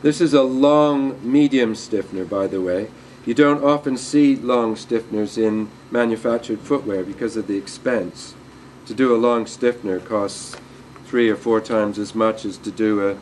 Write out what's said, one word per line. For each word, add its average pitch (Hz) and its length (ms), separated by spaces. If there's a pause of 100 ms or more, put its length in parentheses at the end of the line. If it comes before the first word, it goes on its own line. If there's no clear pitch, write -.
This 147 200
is 151 120
a 139 100
long 139 800
medium 131 520
stiffener, 95 500
by 98 220
the 92 140
way. 92 280 (360)
You 117 80
don't 143 300
often 143 340
see 143 380
long 117 400
stiffeners 110 640
in 107 320 (200)
manufactured 117 720
footwear 104 440
because 104 320
of 104 120
the 101 100
expense. 98 800 (500)
To - 80
do 123 220
a - 20
long 117 300
stiffener 107 520
costs 101 560 (500)
three 120 240
or 104 60
four 110 240
times 107 380
as 104 160
much 110 320
as 95 140
to 104 100
do 104 380
a 98 140